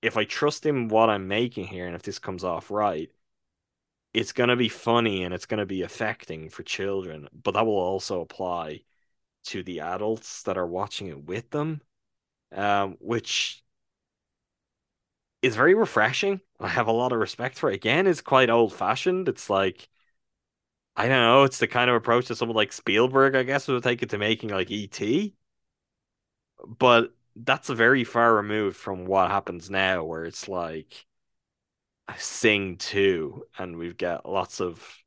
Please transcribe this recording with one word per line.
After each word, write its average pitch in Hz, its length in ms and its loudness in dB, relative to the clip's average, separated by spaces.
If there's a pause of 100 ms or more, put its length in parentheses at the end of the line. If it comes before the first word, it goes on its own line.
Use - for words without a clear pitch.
if 113 160 0
I 107 80 2
trust - 400 -2
in 135 240 0
what 110 200 6
I'm 98 180 -2
making 107 400 -2
here 90 200 -10
and 87 80 -8
if 82 80 -12
this - 160 -10
comes 92 240 -8
off 85 280 -6
right, 101 400 -2 (1000)
it's 110 180 -2
gonna 123 240 2
be 120 140 0
funny 113 540 0
and 90 100 -6
it's 92 120 -10
gonna 107 200 -4
be 95 180 -6
affecting 87 680 -8
for - 140 -16
children, 92 720 -8
but - 200 -6
that 107 120 2
will 107 140 0
also 92 420 -2
apply 82 600 -8 (640)
to 92 180 -10
the 87 180 -10
adults 101 600 -6
that 95 140 -4
are 90 100 -2
watching 95 400 -6
it 71 180 -14
with 95 260 -8
them, 151 300 -4 (720)
um, 101 480 0
which - 640 -4 (1800)
is 123 140 2
very 143 180 6
refreshing. 190 680 2 (180)
I - 100 -6
have 117 180 0
a 113 40 2
lot 120 220 2
of 113 60 0
respect 120 380 -4
for 147 120 0
it. 98 60 0
Again, 143 320 2
it's 170 140 0
quite 131 280 4
old-fashioned. 117 800 2
It's - 200 -8
like, 98 380 0 (1080)
I 104 120 0
don't 131 140 6
know, 123 220 10
it's 131 160 2
the 110 80 2
kind 123 220 2
of 123 60 4
approach 117 320 2
that 117 80 -4
someone 117 220 -2
like 107 160 2
Spielberg, 131 640 4
I 131 80 2
guess, 135 240 -2
would 135 80 0
have 120 80 -2
taken 123 260 -2
to 104 80 -4
making, 107 320 -2
like, 95 200 -2
E 104 180 -6
T. 147 480 -2 (1300)
but 120 460 4 (220)
that's 127 340 -4
very 123 340 4
far 117 320 4
removed 104 420 0
from 92 280 -8
what 92 260 2
happens 90 380 -6
now, 95 340 0
where 82 220 -8
it's - 220 -12
like, 85 580 -8 (1120)
Sing 98 600 0
two, 92 680 -2 (120)
and 90 200 -10
we've 87 200 -10
got 87 300 -6
lots 92 340 -6
of - 460 -10